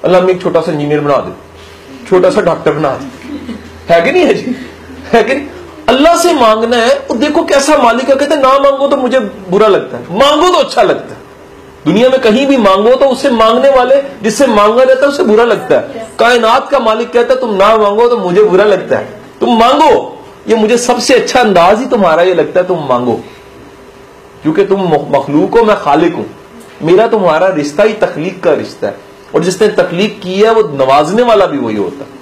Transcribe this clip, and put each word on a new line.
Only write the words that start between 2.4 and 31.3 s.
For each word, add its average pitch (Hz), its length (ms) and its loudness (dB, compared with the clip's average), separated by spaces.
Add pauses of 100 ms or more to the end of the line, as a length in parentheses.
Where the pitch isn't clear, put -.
डॉक्टर 165 320 -2
बना 147 180 -2
दे", 131 380 -12 (640)
है 170 80 4
कि 254 100 -2
नहीं 349 140 2
है - 80 2
जी? 240 220 -6 (560)
है 226 120 2
कि 254 100 -2
नहीं? 285 120 -8 (420)
अल्लाह 294 280 2
से 349 160 0
मांगना 233 440 0
है। 247 220 0
और - 180 -6
देखो 302 280 -2
कैसा 285 340 0
मालिक 240 300 0
है, 269 80 4
कहते 285 180 -2
हैं, 285 80 0
"ना 262 160 4
मांगो 277 300 0
तो - 80 0
मुझे 254 240 0
बुरा 208 460 -2
लगता 175 300 0
है, 160 220 -10
मांगो 302 300 2
तो 359 60 2
अच्छा 277 280 0
लगता - 320 -2
है।" - 60 -20 (640)
दुनिया 208 240 2
में 262 120 2
कहीं 247 260 2
भी 269 100 2
मांगो 208 380 2
तो 277 120 2
उससे 262 240 0
मांगने 240 400 2
वाले, 269 320 2 (200)
जिससे 247 240 0
मांगा 226 380 2
जाता 262 220 2
है, 285 60 0
उसे 294 120 -2
बुरा 220 200 4
लगता 190 300 0
है। - 340 -4 (100)
कायनात 233 520 2
का 277 80 0
मालिक 233 320 -2
कहता 240 240 2
है, 254 60 -2
"तुम 226 140 -4
ना 208 240 4
मांगो 214 300 2
तो 240 80 0
मुझे 180 260 2
बुरा 180 220 4
लगता 185 320 0
है, - 240 -10 (200)
तुम 240 180 0
मांगो, 262 600 2 (300)
ये 214 60 2
मुझे 226 240 2
सबसे 240 360 -2
अच्छा 233 260 0
अंदाज 202 400 4
ही 269 60 -6
तुम्हारा 180 360 0
ये 185 120 2
लगता 156 260 0
है, 180 80 -4
तुम 165 200 -4
मांगो, 123 320 -2 (1200)
क्योंकि 175 220 0
तुम 185 240 -2
मख-, 151 220 -2
मखलूक 147 480 0
हो, 226 60 4
मैं 214 120 2
खालिक 156 380 0
हूं, - 100 -8 (580)
मेरा 190 240 2
तुम्हारा 185 420 0
रिश्ता 156 340 -2
ही 214 100 2
तख्लीक 180 500 -6
का 165 100 2
रिश्ता - 340 -6
है, 101 120 -8 (360)
और 160 100 0
जिसने 185 240 0
तख्लीक 175 540 -2
की 185 120 -8
है 220 180 2
वो 220 100 2
नवाजने 151 600 0
वाला 214 240 2